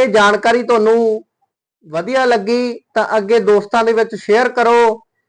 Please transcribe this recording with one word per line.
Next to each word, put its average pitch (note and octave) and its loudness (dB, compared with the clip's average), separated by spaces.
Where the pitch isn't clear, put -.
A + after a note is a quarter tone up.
ਇਹ C4 2
ਜਾਣਕਾਰੀ G#3+ 2
ਤੁਹਾਨੂੰ A3+ 0
ਵਧੀਆ F#3 -4
ਲੱਗੀ A#3+ -2
ਤਾਂ A3 -2
ਅੱਗੇ G#3+ 0
ਦੋਸਤਾਂ G#3 0
ਦੇ A3+ 0
ਵਿੱਚ A3 -2
ਸ਼ੇਅਰ A3+ 0
ਕਰੋ A#3 0